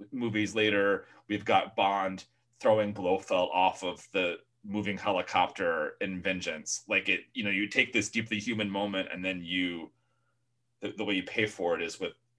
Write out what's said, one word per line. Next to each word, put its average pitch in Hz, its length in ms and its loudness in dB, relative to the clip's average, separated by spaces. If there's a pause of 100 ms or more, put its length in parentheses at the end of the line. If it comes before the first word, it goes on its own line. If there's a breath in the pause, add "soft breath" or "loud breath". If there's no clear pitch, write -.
(100)
movies 110 460 -2
later, 101 500 4 (220 soft breath)
we've 101 160 -2
got - 320 4
Bond 98 480 2 (340)
throwing 107 340 4
Blofeld 92 600 2
off 92 320 4
of 87 280 -8
the 87 260 0 (260)
moving 101 340 -4
helicopter 90 1040 0
in 95 200 -4
Vengeance. 85 680 -4
Like, 98 200 0
it, 90 120 2 (120)
you 113 120 -4
know, 101 60 -2
you 101 180 0
take 127 240 0
this 104 160 0
deeply 113 320 -2
human 107 300 -2
moment 98 420 -2
and 92 120 -8
then 92 200 -4
you, 87 480 -4 (880)
the, 101 160 -8
the 104 80 -4
way 101 100 -2
you 92 80 0
pay 107 240 -2
for 87 300 0
it 85 60 -4
is 82 180 -6
with 85 140 -6 (240)